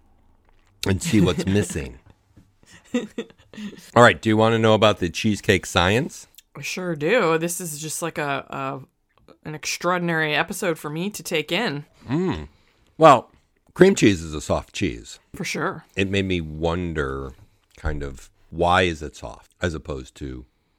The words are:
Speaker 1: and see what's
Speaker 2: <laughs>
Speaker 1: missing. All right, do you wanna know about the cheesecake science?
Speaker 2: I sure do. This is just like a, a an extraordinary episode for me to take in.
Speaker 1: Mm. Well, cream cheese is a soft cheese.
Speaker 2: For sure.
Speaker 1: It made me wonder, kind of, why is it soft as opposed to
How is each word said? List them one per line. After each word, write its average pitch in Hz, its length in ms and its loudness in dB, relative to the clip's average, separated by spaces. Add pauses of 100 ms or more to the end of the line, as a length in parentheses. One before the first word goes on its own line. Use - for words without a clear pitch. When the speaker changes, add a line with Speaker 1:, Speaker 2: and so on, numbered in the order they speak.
(880)
Speaker 1:
and 95 140 2
see 143 200 4
what's 90 240 2
Speaker 2:
<laughs> 95 120 2
Speaker 1:
missing. 69 420 -4 (2000)
All 120 80 8
right, 104 180 6
do 110 80 0
you 107 80 4
wanna 110 220 4
know 110 140 6
about 107 260 4
the 87 100 0
cheesecake 98 560 0
science? 98 600 0 (280)
Speaker 2:
I 143 60 -16
sure 180 340 -6
do. 160 420 2
This 170 240 -6
is 151 180 -8
just 156 220 -8
like 165 160 -6
a, 143 320 -4
a - 1000 -12
an 156 80 -10
extraordinary 165 800 -2
episode 156 420 -2
for 156 120 -10
me 165 200 -6
to 196 140 -10
take 151 280 -4
in. 165 340 -4 (240)
Speaker 1:
Mm. 131 380 -2 (500)
Well, 147 340 6 (420)
cream 190 220 4
cheese 101 260 2
is 80 120 -10
a 76 80 -6
soft 78 320 -6
cheese. 58 460 -8 (160)
Speaker 2:
For - 100 -10
sure. 175 400 -6 (100)
Speaker 1:
It 98 140 -2
made 98 160 -2
me 90 160 -2
wonder, 78 920 -4 (440)
kind 76 260 -6
of, 69 260 -12 (200)
why 87 340 2
is 85 180 -2
it 73 140 -12
soft - 460 -18
as 87 120 0
opposed 69 420 -10
to 64 300 -12 (340)